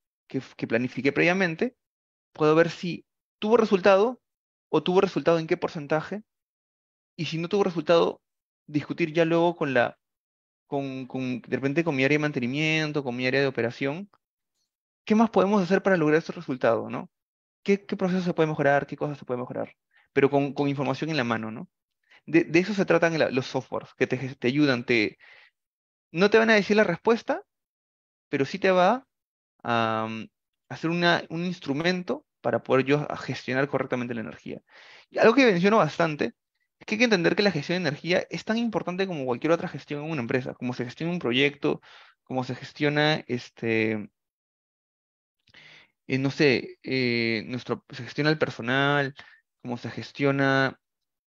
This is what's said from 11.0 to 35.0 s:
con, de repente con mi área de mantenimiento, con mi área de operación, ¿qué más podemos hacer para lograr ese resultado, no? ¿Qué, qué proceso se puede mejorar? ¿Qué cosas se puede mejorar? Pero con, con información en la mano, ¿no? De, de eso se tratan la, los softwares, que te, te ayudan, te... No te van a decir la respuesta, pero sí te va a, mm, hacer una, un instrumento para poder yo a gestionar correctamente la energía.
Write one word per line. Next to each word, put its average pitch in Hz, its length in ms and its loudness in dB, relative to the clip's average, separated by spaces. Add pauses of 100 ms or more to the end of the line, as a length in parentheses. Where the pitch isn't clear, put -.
con, 127 360 -6
de - 140 -8
repente 139 280 0
con 160 120 -2
mi 131 80 0
área 143 140 4
de 151 60 -2
mantenimiento, 151 800 -2
con 123 120 -6
mi 127 120 -2
área 135 140 2
de 139 40 2
operación, 135 640 -4 (960)
¿qué - 80 2
más 220 160 4
podemos 196 320 4
hacer 190 220 2
para 190 120 4
lograr 151 220 4
ese 165 140 -2
resultado, 117 580 0
no? 139 220 -10 (500)
¿Qué, 196 240 0
qué - 100 -6
proceso 185 280 -2
se 175 100 -2
puede 160 140 2
mejorar? 143 400 2
¿Qué 147 100 -12
cosas 147 220 -6
se - 60 -20
puede 123 140 -4
mejorar? 113 360 -8 (360)
Pero 139 200 6
con, 143 220 2
con 143 140 -2
información 139 440 -4
en 156 60 -2
la 127 60 0
mano, 110 280 -4
¿no? 135 180 -14 (560)
De, 156 180 4
de 151 160 2
eso 190 140 0
se 190 120 0
tratan 165 340 2
la, 123 100 2
los 131 160 -2
softwares, - 480 -8
que 127 140 -2
te, 131 100 -2
te 131 300 -6
ayudan, 135 380 2
te... 110 340 0 (920)
No 196 200 2
te 220 80 6
van 220 100 2
a 220 60 6
decir 208 220 2
la 214 60 6
respuesta, 226 600 -2 (840)
pero 139 160 -2
sí 180 120 -10
te 190 140 2
va 185 340 2 (560)
a, 113 480 -2
mm, 110 200 -10 (400)
hacer 143 200 -6
una, 175 400 2
un 170 160 -6
instrumento 180 800 -4 (140)
para 117 220 -2
poder 131 240 2
yo 147 240 0
a - 60 -6
gestionar 131 540 -4
correctamente 127 440 -4
la 117 60 -8
energía. - 420 -12 (480)